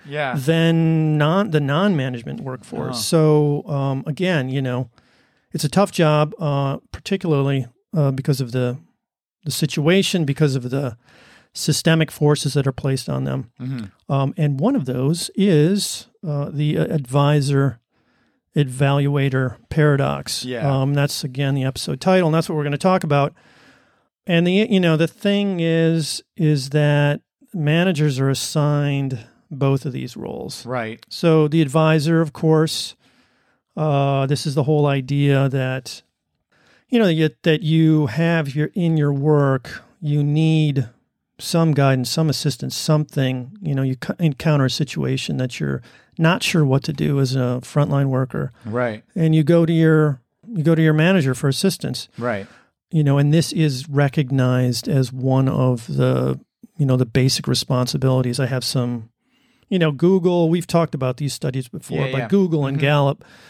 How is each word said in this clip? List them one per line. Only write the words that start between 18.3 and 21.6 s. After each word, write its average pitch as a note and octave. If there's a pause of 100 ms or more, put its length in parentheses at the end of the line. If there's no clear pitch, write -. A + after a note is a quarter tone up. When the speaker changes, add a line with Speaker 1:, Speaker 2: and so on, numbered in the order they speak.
Speaker 2:
evaluator C#3 (120)
paradox. C#3+
Speaker 1:
Yeah. B2+ (120)
Speaker 2:
Um, C#3+
that's, C#3+
again, C3+
the C3+